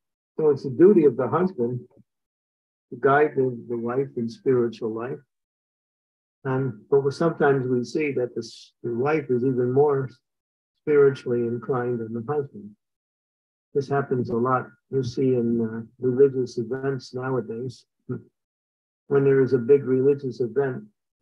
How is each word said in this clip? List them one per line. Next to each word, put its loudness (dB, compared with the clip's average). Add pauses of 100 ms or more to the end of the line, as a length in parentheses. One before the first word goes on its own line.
(380)
So 4
it's -2
the -6
duty 6
of 4
the -2
husband -2 (1080)
to -12
guide 2
the, -2
the -4
wife -4
in -4
spiritual -2
life. -8 (1300)
And, -2 (180)
but 4
we, 0
sometimes 0
we 0
see -4
that -4
this, -14 (100)
the -6
wife -2
is 0
even 0
more 2 (720)
spiritually 2
inclined -4
than -8
the -6
husband. -6 (1040)
This -2
happens -2
a -2
lot. 0 (240)
You -2
see 0
in, 0
uh, -6 (180)
religious 2
events -6
nowadays, -6 (1200)
when 2
there 4
is 2
a 4
big 4
religious 0
event, -4 (380)